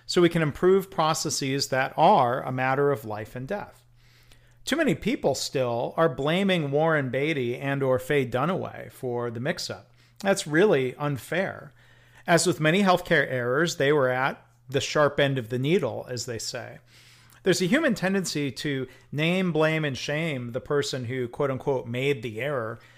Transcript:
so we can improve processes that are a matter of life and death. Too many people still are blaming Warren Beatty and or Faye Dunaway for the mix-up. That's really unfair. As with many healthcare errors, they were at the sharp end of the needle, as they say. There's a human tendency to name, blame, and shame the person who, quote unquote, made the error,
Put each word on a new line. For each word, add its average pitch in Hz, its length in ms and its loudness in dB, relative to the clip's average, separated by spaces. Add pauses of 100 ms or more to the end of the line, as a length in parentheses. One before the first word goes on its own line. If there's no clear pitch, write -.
so - 160 2
we 175 60 8
can 170 140 0
improve 180 500 2
processes 147 800 -2
that 131 260 0
are 147 480 4
a 131 80 -6
matter 131 400 2
of 120 140 -4
life 107 320 -10
and 131 100 -10
death. 202 300 -8 (840)
Too - 120 -2
many 294 180 2
people 175 400 0
still 123 640 -2
are 165 100 6
blaming 160 600 0
Warren 147 400 2
Beatty 131 480 -2
and 139 240 -4
or 131 160 2
Faye 139 300 0
Dunaway 120 640 -4
for 120 400 -6
the 117 80 -8
mix-up. 120 520 -8 (280)
That's 196 260 0
really 151 520 2
unfair. 147 760 -6 (540)
As 170 180 4
with 170 140 2
many 160 240 4
healthcare 175 440 4
errors, 131 500 0
they 143 140 4
were 135 180 4
at 131 300 -2 (300)
the 135 100 0
sharp 147 400 2
end 139 200 2
of 110 100 -8
the 123 80 -2
needle, 131 500 0
as 123 200 -8
they 117 100 -6
say. 120 400 -10 (640)
There's 190 220 2
a - 20 2
human 247 300 2
tendency 175 560 -2
to 135 340 -6 (260)
name, 175 400 0
blame, 156 320 2
and 135 140 -4
shame 147 540 -4
the 123 100 -6
person 139 440 -2
who, 123 220 -4
quote 139 220 -2
unquote, 131 380 -4
made 127 340 -2
the 110 180 -8
error, 117 380 -4 (200)